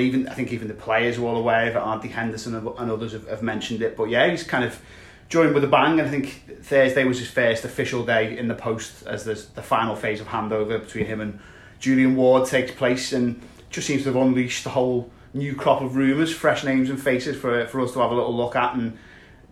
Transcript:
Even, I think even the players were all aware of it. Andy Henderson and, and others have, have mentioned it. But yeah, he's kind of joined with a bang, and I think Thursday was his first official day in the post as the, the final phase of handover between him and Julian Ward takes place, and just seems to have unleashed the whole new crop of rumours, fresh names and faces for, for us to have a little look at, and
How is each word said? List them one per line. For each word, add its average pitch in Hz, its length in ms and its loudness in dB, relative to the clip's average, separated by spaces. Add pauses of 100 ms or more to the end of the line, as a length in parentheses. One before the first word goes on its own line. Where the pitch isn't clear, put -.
Even, 131 220 0
I - 60 -10
think 123 200 -4
even 117 140 -6
the 104 80 -8
players 117 440 0
were 120 80 0
all 117 100 0
aware 117 320 2
of - 60 -4
it. - 40 2
Andy 107 300 -4
Henderson 113 460 -6
and, 110 120 -6
and 120 240 -4
others 110 220 -4
have, 107 140 -12
have 110 160 -6
mentioned 110 380 -4
it. 113 160 -2
But 110 80 0
yeah, 120 240 4
he's 165 140 -4
kind 127 200 -2
of 113 160 -6 (500)
joined 160 240 4
with 139 100 4
a 135 40 2
bang, 147 320 4
and 139 80 0
I 135 40 -2
think - 520 -6
Thursday 135 400 4
was 123 160 0
his 120 100 -8
first 117 340 0
official 123 400 -4
day 113 340 0
in 120 100 -4
the 113 80 -2
post - 520 -6
as 101 160 -8
the, 110 100 -4 (220)
the 120 80 -10
final 113 320 0
phase 107 240 -4
of 107 80 -12
handover 107 520 -2
between 107 260 -6
him 107 160 -6
and 104 180 -8 (400)
Julian 131 360 4
Ward 127 320 6
takes 127 240 0
place, 127 420 0
and 123 280 0 (280)
just - 180 -6
seems 139 160 0
to 139 60 0
have 127 120 2
unleashed 127 420 2
the 117 80 -6
whole 123 380 0 (240)
new 139 220 -4
crop 139 260 2
of 127 140 -4
rumours, 139 380 2
fresh - 300 2
names 131 260 2
and 135 120 -4
faces 131 360 0
for, 120 300 0
for 131 140 -4
us 120 120 -2
to 131 60 -2
have 117 120 2
a 120 40 0
little 120 200 0
look 120 200 -2
at, 123 200 0
and 113 220 -2 (540)